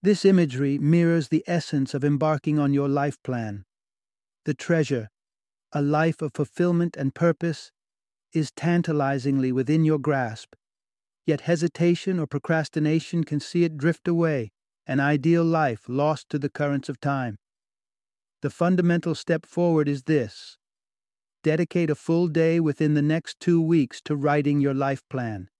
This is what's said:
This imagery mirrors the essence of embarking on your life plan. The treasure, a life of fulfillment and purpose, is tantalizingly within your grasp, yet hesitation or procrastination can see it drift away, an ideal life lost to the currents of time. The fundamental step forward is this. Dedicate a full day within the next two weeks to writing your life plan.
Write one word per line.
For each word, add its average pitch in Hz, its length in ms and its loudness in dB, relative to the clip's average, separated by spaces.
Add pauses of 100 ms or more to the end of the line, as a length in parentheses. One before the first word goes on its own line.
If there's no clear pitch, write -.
This 196 240 2
imagery 143 520 2
mirrors 165 500 2
the - 180 0
essence 151 480 -2
of 143 100 -2
embarking 151 540 0
on 143 160 2
your 143 140 0
life 139 340 -2
plan. 110 420 -6 (800)
The 151 100 -2
treasure, 139 540 -2 (640)
a 151 80 -2
life 151 400 0
of 151 140 -6
fulfillment 170 640 0
and 139 180 -4
purpose, 165 560 -2 (640)
is 156 160 -2
tantalizingly 139 1040 0
within 139 320 2
your 156 140 2
grasp, 131 560 -2 (680)
yet 151 180 0
hesitation 175 760 0
or 156 80 -2
procrastination 156 960 -2
can 147 160 -2
see 170 240 0
it 160 140 -4
drift 160 300 -2
away, 160 420 0 (360)
an 131 140 0
ideal 151 440 2
life 156 440 0
lost 143 400 -2
to 151 100 -4
the 139 120 -4
currents 143 400 -4
of 131 100 -10
time. 131 360 -4 (1080)
The 143 80 -4
fundamental 175 640 0
step - 320 -4
forward 165 420 0
is 139 140 -4
this. - 560 -4 (840)
Dedicate 160 460 0
a 147 40 0
full 170 340 0
day 165 320 2
within 151 340 0
the 147 80 2
next 160 380 -2
two 170 200 2
weeks 160 420 0
to - 120 -4
writing 147 460 2
your 139 140 2
life 135 360 -2
plan. 110 380 -6 (120)